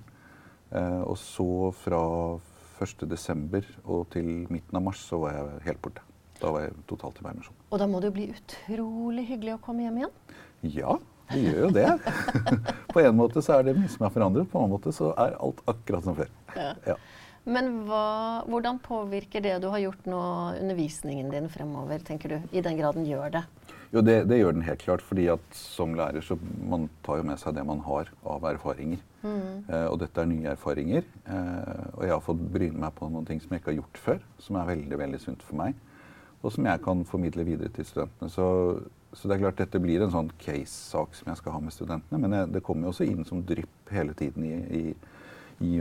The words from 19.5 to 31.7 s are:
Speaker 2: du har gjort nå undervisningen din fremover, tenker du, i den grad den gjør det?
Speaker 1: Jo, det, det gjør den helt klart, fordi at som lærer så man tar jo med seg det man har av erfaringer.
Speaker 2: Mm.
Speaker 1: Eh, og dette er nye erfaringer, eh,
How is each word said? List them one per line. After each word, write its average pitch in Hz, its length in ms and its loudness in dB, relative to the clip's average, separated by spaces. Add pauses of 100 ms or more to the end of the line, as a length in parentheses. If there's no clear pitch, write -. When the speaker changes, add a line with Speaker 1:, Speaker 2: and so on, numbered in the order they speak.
Speaker 2:
du 190 40 0
har 202 160 2
gjort 190 240 -4
nå 180 120 0 (420)
undervisningen 147 720 -2
din 147 200 -2
fremover, 147 480 -6
tenker 156 300 -8
du, 151 80 -2 (180)
i 185 80 2
den 165 160 0
grad 147 160 2
den 165 120 0
gjør 143 280 -2
det? 165 60 0 (500)
Speaker 1:
Jo, 113 100 6
det, 110 280 10
det 123 100 8
gjør 87 160 6
den 82 80 0
helt 76 160 -2
klart, 90 240 2
fordi 90 260 2
at - 280 0
som - 360 -4
lærer 80 300 -2
så 87 160 -2
man 82 480 -2 (160)
tar 73 160 -2
jo 82 80 -2
med 71 140 -4
seg 78 160 -4
det 69 100 -4
man 73 160 -2
har 73 240 0 (180)
av 73 220 -4
erfaringer. 73 540 -4 (220)
Speaker 2:
Mm. 202 440 -6
Speaker 1:
Eh, 82 220 0
og - 120 0
dette 85 220 -2
er 85 80 2
nye 78 240 -2
erfaringer, 78 480 0 (240)
eh, 90 560 -6 (140)